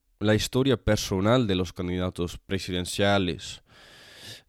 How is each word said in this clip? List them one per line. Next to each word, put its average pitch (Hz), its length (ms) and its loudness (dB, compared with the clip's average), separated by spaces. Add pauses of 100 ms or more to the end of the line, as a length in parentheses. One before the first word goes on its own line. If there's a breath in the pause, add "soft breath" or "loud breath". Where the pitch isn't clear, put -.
(200)
la 107 140 4
historia 127 420 2
personal 107 680 2
de 98 100 0
los 90 160 -2
candidatos 90 680 -4
presidenciales 95 1200 -2 (880 loud breath)